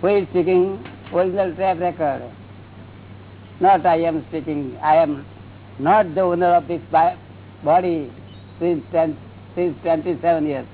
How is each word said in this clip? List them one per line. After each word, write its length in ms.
Who 80
is 220
speaking? 540
Original 400
tape 240
record. 440
Not 260
I 120
am 300
speaking. 540
I 140
am 280
not 380
the 60
owner 240
of 200
this 140
bi-, 260
body 500
since 320
ten, 260
since 280
twenty-seven 640
years. 280